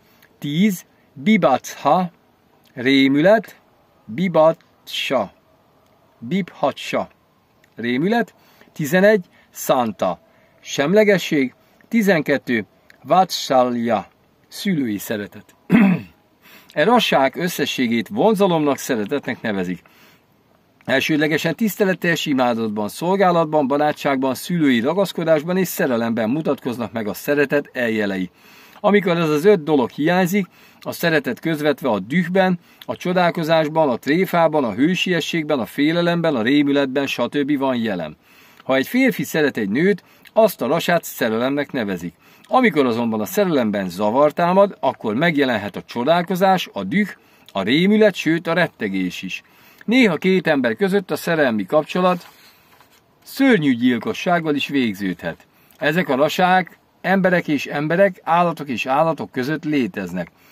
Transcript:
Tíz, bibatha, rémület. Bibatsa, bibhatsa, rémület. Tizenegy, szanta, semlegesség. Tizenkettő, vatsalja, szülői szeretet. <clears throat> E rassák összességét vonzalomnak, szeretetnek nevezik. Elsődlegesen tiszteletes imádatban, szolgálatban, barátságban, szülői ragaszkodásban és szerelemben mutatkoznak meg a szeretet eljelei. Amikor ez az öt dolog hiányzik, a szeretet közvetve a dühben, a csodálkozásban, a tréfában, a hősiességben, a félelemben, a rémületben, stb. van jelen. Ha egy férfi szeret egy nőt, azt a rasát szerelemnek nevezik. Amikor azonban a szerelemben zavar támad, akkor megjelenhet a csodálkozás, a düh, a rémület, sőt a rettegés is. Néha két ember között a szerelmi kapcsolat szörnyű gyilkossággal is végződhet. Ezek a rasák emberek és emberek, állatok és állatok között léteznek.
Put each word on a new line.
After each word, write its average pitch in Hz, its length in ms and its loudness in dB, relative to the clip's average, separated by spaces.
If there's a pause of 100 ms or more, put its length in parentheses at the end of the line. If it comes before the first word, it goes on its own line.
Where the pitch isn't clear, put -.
(380)
Tíz, 175 460 0 (280)
bibatha, 165 960 0 (640)
rémület. 135 840 2 (440)
Bibatsa, 156 1300 -2 (840)
bibhatsa, 165 920 -4 (680)
rémület. 160 600 -2 (380)
Tizenegy, 185 520 2 (260)
szanta, 107 680 -2 (400)
semlegesség. 170 960 0 (340)
Tizenkettő, 147 800 0 (360)
vatsalja, 123 1040 0 (420)
szülői 135 500 -4
szeretet. 104 560 -10 (120)
<clears throat> 185 400 2 (680)
E 151 120 2
rassák 170 520 2
összességét 127 720 -2
vonzalomnak, 165 680 2
szeretetnek 123 640 -6
nevezik. 92 420 -4 (1000)
Elsődlegesen 151 680 0
tiszteletes 185 720 -2
imádatban, 113 600 0
szolgálatban, 165 800 0
barátságban, 139 680 -2
szülői 143 460 0
ragaszkodásban 165 760 0
és 185 120 0
szerelemben 117 600 -2
mutatkoznak 131 640 -4
meg 110 160 -6
a 92 60 -6
szeretet 143 580 -2
eljelei. 104 580 -2 (500)
Amikor 190 360 2
ez 170 120 0
az 151 160 0
öt 202 180 6
dolog 143 280 2
hiányzik, 180 560 0 (340)
a 131 120 -10
szeretet 147 480 0
közvetve 147 480 -2
a 104 100 0
dühben, 175 600 0 (220)
a 120 160 -10
csodálkozásban, 160 920 0
a 117 80 0
tréfában, 160 680 0
a 107 80 -4
hősiességben, 160 840 0
a 104 80 -4
félelemben, 165 680 0
a 110 80 0
rémületben, 139 640 2
stb. 139 520 -2
van 131 180 -2
jelen. 90 400 -6 (480)
Ha 131 100 -2
egy 131 120 0
férfi 247 360 0
szeret 143 340 -2
egy 107 120 -4
nőt, 175 360 0 (280)
azt - 300 2
a 120 40 -2
rasát 165 380 0
szerelemnek 131 680 -2
nevezik. 95 420 -6 (280)
Amikor 208 440 2
azonban 113 340 -2
a 107 40 -2
szerelemben 117 640 0
zavar 107 440 2
támad, 185 480 2
akkor 117 340 -2
megjelenhet 131 600 0
a 90 60 -10
csodálkozás, 175 880 0
a 202 120 -6
düh, 190 240 -2 (440)
a 98 100 -4
rémület, 190 520 4
sőt 165 320 -2
a 165 60 -2
rettegés 98 720 -4
is. 92 200 -12 (420)
Néha 214 320 2
két 185 300 0
ember 127 300 0
között 196 340 -2
a 151 60 -4
szerelmi 131 500 0
kapcsolat 175 640 0 (920)
szörnyű 190 520 2
gyilkossággal 127 800 0
is 135 140 -6
végződhet. 98 800 -4 (300)
Ezek 156 320 -2
a 135 60 0
rasák 180 640 0 (220)
emberek 180 480 0
és 139 180 -2
emberek, 165 560 0
állatok 160 460 -2
és 120 180 -6
állatok 147 440 -2
között 139 340 -6
léteznek. 98 640 -4 (220)